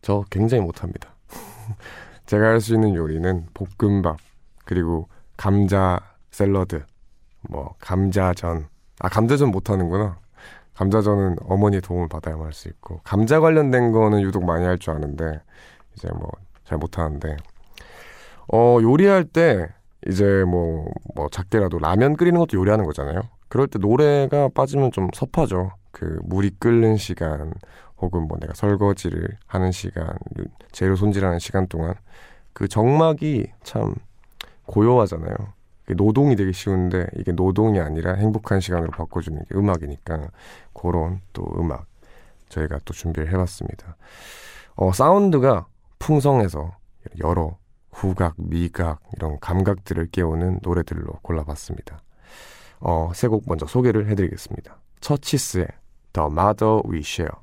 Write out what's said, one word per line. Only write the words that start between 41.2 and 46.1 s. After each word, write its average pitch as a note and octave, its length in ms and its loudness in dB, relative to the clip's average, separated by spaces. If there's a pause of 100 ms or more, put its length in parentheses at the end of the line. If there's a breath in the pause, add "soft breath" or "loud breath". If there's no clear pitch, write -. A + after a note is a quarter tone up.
또 - 120 -8 (140)
음악 F2 280 -4 (600 soft breath)
저희가 D2 360 -6
또 - 100 -10
준비를 D#2+ 380 -6
해봤습니다. - 640 -6 (800 loud breath)
어, F#2 160 2
사운드가 C#3 720 4 (320)
풍성해서 A2 760 0 (480)